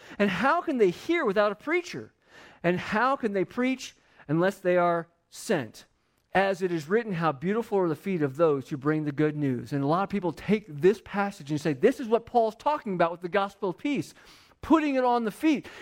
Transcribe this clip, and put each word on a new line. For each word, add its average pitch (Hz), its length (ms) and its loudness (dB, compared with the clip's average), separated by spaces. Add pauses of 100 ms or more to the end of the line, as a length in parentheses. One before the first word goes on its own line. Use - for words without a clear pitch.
(180)
And 202 140 2
how 262 300 2
can 302 180 -2
they 202 100 6
hear 320 340 -2
without 208 280 2
a 202 40 -6
preacher? 285 560 -6 (520)
And 180 160 0
how 247 360 0
can 226 180 -4
they 190 120 0
preach 254 500 -4 (320)
unless 170 300 0
they 180 200 2
are 170 300 2 (220)
sent? - 560 -4 (480)
As 196 280 2
it 185 100 -2
is 160 160 -4
written, 220 240 0
how 165 220 0
beautiful 196 440 -2
are 180 120 2
the 151 60 0
feet 185 260 -4
of 135 160 -2
those 151 320 2
who 156 80 -6
bring 151 260 0
the 147 80 -4
good 151 240 0
news." 131 380 -2
And 139 100 -2
a 139 40 0
lot 170 160 0
of 196 60 -6
people 180 220 -2
take - 380 -2
this 165 340 2
passage 196 480 -6
and 151 80 0
say, 156 140 0
"This 160 260 2
is 262 80 -6
what 226 180 0
Paul's 226 300 2
talking 294 380 -2
about 170 180 2
with 175 80 -10
the 180 80 -10
gospel 196 440 -2
of 165 60 -10
peace, 277 360 -4 (480)
putting 302 340 4
it 254 80 2
on 240 220 2
the 208 60 -2
feet." 294 360 0 (140)